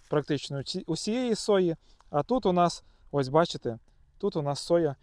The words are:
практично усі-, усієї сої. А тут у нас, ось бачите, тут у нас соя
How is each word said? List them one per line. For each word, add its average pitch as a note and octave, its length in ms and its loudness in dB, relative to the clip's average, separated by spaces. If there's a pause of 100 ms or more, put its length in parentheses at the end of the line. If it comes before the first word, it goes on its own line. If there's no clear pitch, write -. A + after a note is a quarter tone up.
практично D3 480 -2
усі-, D#3 300 -8
усієї A3 480 -2
сої. F#3 400 2 (340)
А D3 140 0
тут B3 220 0
у F#3 80 2
нас, F3 300 2 (280)
ось C#3 160 0
бачите, C3+ 500 0 (400)
тут - 180 -4
у E3 60 -2
нас C#3+ 180 -4
соя E3 440 2